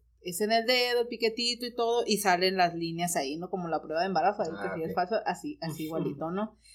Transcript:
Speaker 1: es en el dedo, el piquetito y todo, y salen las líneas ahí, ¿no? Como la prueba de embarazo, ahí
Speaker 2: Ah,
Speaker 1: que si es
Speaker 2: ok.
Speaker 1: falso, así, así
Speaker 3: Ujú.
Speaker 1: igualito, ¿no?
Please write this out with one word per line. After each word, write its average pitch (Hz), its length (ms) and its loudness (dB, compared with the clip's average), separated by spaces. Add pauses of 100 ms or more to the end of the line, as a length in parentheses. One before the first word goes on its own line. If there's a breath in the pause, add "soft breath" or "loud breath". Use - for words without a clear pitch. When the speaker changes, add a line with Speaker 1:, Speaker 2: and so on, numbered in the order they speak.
(240)
Speaker 1:
es 175 160 -4
en 214 120 2
el 226 140 2
dedo, 247 360 4
el 233 60 0
piquetito 240 580 -2
y 240 80 -8
todo, 233 320 2
y 208 120 4
salen 185 380 4
las 175 200 4
líneas 170 400 -2
ahí, 143 200 -2
¿no? 175 140 -8
Como 180 180 -4
la 156 140 -2
prueba 156 200 -2
de 190 40 2
embarazo, 190 360 2
ahí 165 120 -2
Speaker 2:
Ah, 190 180 -6
Speaker 1:
que 180 60 -4
si 160 60 -2
es 180 60 -4
Speaker 2:
ok. 180 40 -6
Speaker 1:
falso, 180 220 0 (100)
así, 156 340 -4
así 165 120 -2
Speaker 3:
Ujú. 156 100 -8 (160)
Speaker 1:
igualito, 147 320 -4
¿no? 208 260 -4 (180 soft breath)